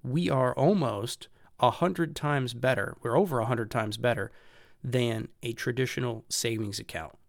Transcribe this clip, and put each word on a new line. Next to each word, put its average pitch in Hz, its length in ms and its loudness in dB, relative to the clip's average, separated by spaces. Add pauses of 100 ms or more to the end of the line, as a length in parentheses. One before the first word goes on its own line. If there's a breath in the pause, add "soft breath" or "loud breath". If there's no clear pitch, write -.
we 156 260 0
are 127 240 4
almost 131 760 0 (300 soft breath)
a 123 120 6
hundred 170 440 0
times 139 380 0
better. 120 480 0
We're 120 160 2
over 165 220 2
a 110 60 0
hundred 117 260 -2
times 110 260 -2
better 113 340 0 (520 loud breath)
than 117 460 0 (120)
a 117 120 -4
traditional 123 760 -2
savings 110 500 -2
account. - 380 -10 (120)